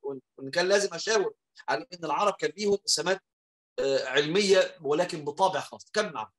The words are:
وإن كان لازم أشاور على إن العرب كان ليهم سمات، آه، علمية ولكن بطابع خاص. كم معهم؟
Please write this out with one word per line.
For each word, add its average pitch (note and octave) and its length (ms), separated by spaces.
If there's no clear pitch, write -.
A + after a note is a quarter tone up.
وإن C3+ 500
كان F3 140
لازم G3 260
أشاور F#3+ 400
على C#3+ 240
إن E3+ 120
العرب E3+ 280
كان D3+ 240
ليهم G3+ 280
سمات، F3 360
آه، C3+ 260
علمية F3 760
ولكن D#3 440
بطابع D3+ 360
خاص. - 320
كم G3 200
معهم؟ A2 240